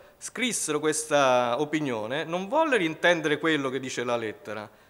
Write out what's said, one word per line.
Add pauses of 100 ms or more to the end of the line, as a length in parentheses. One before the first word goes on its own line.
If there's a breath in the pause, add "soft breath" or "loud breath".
(180 loud breath)
scrissero
questa
opinione,
non
vollero
intendere
quello
che
dice
la
lettera, (220 loud breath)